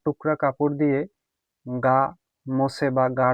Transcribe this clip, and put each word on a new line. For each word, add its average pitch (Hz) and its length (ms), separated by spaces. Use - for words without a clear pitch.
টুকরা 151 320
কাপড় 143 400
দিয়ে 143 240
গা 131 160
মোছে 135 440
বা 131 180
গা 127 260